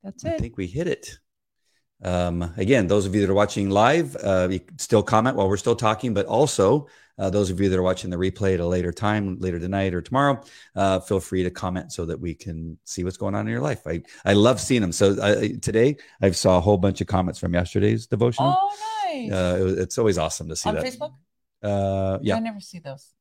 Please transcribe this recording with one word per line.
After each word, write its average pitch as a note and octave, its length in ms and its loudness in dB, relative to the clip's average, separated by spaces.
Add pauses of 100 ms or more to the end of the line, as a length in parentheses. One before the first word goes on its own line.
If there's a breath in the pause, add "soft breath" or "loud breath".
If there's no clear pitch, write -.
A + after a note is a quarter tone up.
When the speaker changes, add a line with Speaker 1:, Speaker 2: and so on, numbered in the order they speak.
Speaker 1:
That's - 220 -16
Speaker 2:
I D#4+ 80 -4
Speaker 1:
it. D#4+ 80 -4
Speaker 2:
think A#2 180 -8
we F#2+ 80 -2
hit C3 200 -4
it. - 320 -6 (840)
Um, F2 540 -2
again, G2+ 300 2
those G2 200 2
of F#2 80 -4
you G#2+ 80 4
that F#2+ 80 2
are G2 40 2
watching G2+ 360 0
live, C3+ 520 4
uh, F#2 280 2
you F#2 100 -2
can - 180 -20
still G#2+ 240 2
comment A#2 340 2
while G2+ 120 2
we're G2+ 80 0
still A#2 180 0
talking, A2+ 400 -2
but G2 120 0
also, C3 600 2 (320 soft breath)
uh, G2 100 -2
those F#2+ 220 0
of F2+ 100 -4
you G2 80 4
that F#2 80 2
are F#2 60 2
watching F#2 280 -2
the F2+ 60 -4
replay F#2+ 380 0
at F2 60 -2
a E2+ 60 -2
later F2 260 0
time, G#2 480 -2
later F2+ 180 -4
tonight F#2+ 340 -2
or F2 80 -4
tomorrow, C#3 400 0 (360 loud breath)
uh, F#2+ 240 2
feel G2 180 -2
free F#2 240 -4
to F2+ 80 0
comment F2+ 400 -6
so E2+ 160 -8
that E2 140 -6
we E2+ 160 -6
can D#2+ 480 -12
see - 180 -8
what's F2+ 140 -4
going G2+ 180 -6
on G#2 140 -4
in - 20 -4
your A#2 100 -4
life. C#3+ 240 -6
I, E2 180 -6 (220 loud breath)
I G2 100 4
love A2 260 6
seeing B2 200 2
them. F2+ 120 0
So, G2 280 4
uh, G2+ 200 4 (200)
today A#2+ 360 2 (260 loud breath)
I G2 80 6
saw F#2 280 4
a - 20 4
whole G2+ 180 4
bunch F#2 220 0
of F2+ 80 -4
comments F2+ 320 -2
from F2+ 140 -2
yesterday's G#2 520 0
devotional. A#2+ 500 0
Speaker 1:
Oh, G4+ 200 -2 (360)
nice. C4 200 -8
Speaker 2:
Uh, F2+ 260 0
it F#2+ 60 2
was, F#2+ 140 0
it's F#2+ 200 -4
always G#2 200 2
awesome D#2+ 320 -4
to D#2+ 40 -8
see - 140 -4
Speaker 1:
On D#2+ 80 -2
Speaker 2:
that. D#2+ 80 -2
Speaker 1:
Facebook? B3+ 300 -10 (500)
Speaker 2:
Uh, G2 580 -2
yeah. - 140 0
Speaker 1:
I - 20 -2
never A3+ 220 -6
see F3+ 180 -18
those. C3+ 420 -16